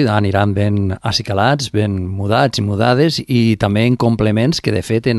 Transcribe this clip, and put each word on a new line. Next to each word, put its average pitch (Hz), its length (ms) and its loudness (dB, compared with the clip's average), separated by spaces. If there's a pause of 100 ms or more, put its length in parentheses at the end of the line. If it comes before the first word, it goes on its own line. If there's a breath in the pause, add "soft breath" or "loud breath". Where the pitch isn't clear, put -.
aniran 101 480 2
ben 101 380 0 (100)
acicalats, 113 720 -2
ben 104 220 0 (100)
mudats 104 540 0
i - 20 0
mudades, 123 640 0
i 113 320 2
també 104 300 0
en 123 100 2
complements, 113 640 0
que, - 80 -4
de 98 160 -2
fet, 113 240 -2
en 113 80 0